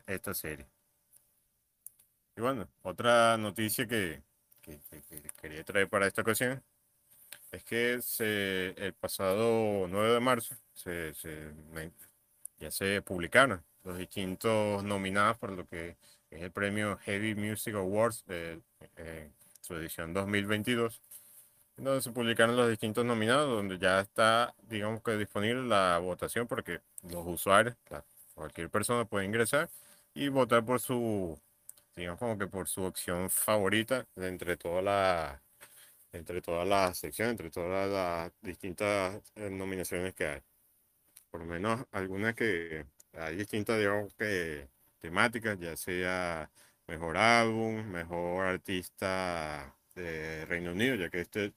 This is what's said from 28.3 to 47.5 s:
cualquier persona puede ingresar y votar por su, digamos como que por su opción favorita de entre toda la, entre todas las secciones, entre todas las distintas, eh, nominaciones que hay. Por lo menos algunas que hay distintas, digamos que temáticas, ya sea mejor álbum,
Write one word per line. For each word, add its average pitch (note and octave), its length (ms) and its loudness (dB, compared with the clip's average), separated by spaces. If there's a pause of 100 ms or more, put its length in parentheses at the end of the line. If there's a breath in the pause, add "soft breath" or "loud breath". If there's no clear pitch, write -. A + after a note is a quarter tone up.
cualquier D#2 360 -8
persona A#2 360 2
puede G2 200 -2
ingresar A#2 440 0 (440 loud breath)
y C#3 160 -2
votar A#2+ 360 6
por B2 140 2
su, G#2 600 0 (560)
digamos F2 240 -6
como A#2 180 -2
que G2 100 -2
por F2+ 200 -4
su - 160 -4
opción F2+ 460 -2
favorita G#2+ 760 2 (100)
de F#2 140 -6
entre F2 280 -2
toda F2+ 240 -2
la, F#2 600 2 (720 loud breath)
entre F2 280 -6
todas F2 260 0
las F#2+ 300 4
secciones, A2 340 -2
entre E2 200 -6
todas F#2+ 380 -2
las F2 420 -2 (100)
distintas, G2 800 -2 (140)
eh, G#2+ 140 -8
nominaciones F#2+ 640 -4
que F2 140 -2
hay. C#2+ 140 -6 (880)
Por E2+ 100 -10
lo E2 60 -10
menos G#2+ 440 -2
algunas G2 440 -2
que E2 500 -2 (280)
hay D#2+ 220 -8
distintas, G#2 440 -2
digamos G#2 360 0
que E2 540 -4 (320)
temáticas, G#2+ 580 0
ya E2+ 180 -8
sea F2+ 720 -2 (380 soft breath)
mejor E2 300 -4
álbum, A2+ 760 4